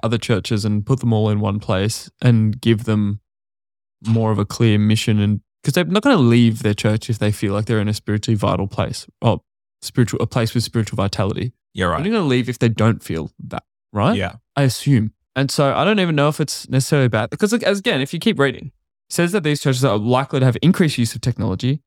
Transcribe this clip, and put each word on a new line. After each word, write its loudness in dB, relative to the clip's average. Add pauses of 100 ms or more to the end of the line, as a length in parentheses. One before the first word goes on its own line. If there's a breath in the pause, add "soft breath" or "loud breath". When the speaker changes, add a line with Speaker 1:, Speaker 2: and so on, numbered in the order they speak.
Speaker 1:
other 0
churches -2
and -2
put 0
them 0
all 2
in 0
one -2
place -2 (120)
and 2
give 2
them -2 (840)
more 2
of 0
a 0
clear 2
mission 2
and 0 (220)
'cause 0
they're 2
not 0
gonna 4
leave 4
their 2
church -2
if -2
they 0
feel -4
like -2
they're 0
in -2
a -2
spiritually -2
vital 0
place, -6 (160)
or 0 (400)
spiritual, -2
a -2
place -2
with -2
spiritual -4
vitality. -4 (200)
Speaker 2:
Yeah, -2
right. -2
Speaker 1:
They're -2
not 0
gonna 0
leave 0
if -8
they 2
don't 0
feel -8 (160)
that, -10 (300)
right? 0
Speaker 2:
Yeah. -4 (200)
Speaker 1:
I 2
assume. 2 (220)
And 0
so 0
I 0
don't 2
even 0
know 2
if -2
it's -6
necessarily 2
bad, 0
because, 0
like, -2
as, 0
again, -2
if -6
you -6
keep 0
reading, 0
it -20
says 0
that -2
these 0
churches 0
are 2
likely 0
to 4
have 2
increased 2
use -2
of -10
technology -4